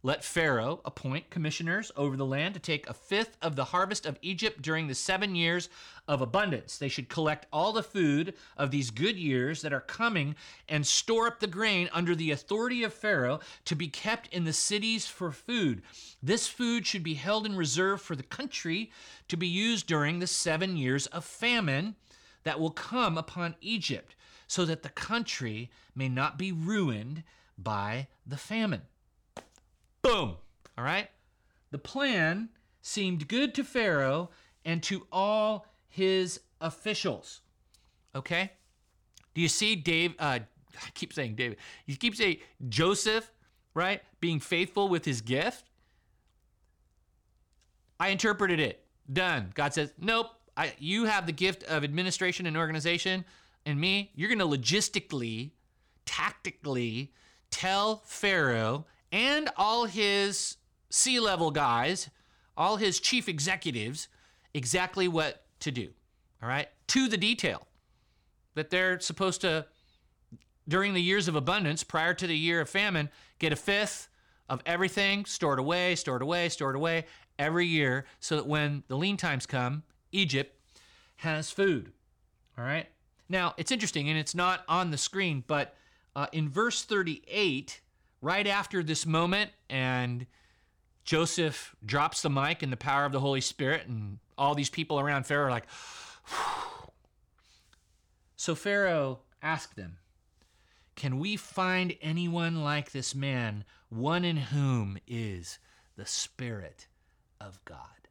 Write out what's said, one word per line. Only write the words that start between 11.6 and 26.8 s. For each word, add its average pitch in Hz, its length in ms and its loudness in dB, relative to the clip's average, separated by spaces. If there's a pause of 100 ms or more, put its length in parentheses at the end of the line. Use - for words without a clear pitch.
under 175 220 2
the 160 160 2
authority 233 540 0
of 214 100 -2
Pharaoh 151 460 2 (240)
to 170 100 0
be 160 140 -2
kept - 440 -4
in 170 120 0
the 160 80 0
cities 214 560 0
for 170 240 -6
food. 160 500 0 (400)
This 190 240 0
food 233 400 0
should 185 160 -2
be 156 120 -4
held 202 300 0
in 208 120 -4
reserve 180 440 2
for - 140 -6
the 135 80 -8
country 214 680 -6 (340)
to 175 100 -2
be 175 120 0
used 202 400 0
during 160 320 2
the 175 80 -2
seven 175 480 0
years 135 320 2
of 160 160 -8
famine 208 720 0 (480)
that 156 160 -2
will 160 100 2
come 202 480 0
upon 170 420 -6
Egypt, 180 540 -4 (320)
so - 200 0
that 160 180 -2
the 147 40 -10
country 123 800 -4 (280)
may 131 120 0
not 135 300 0
be 190 140 -2
ruined 160 720 -2 (340)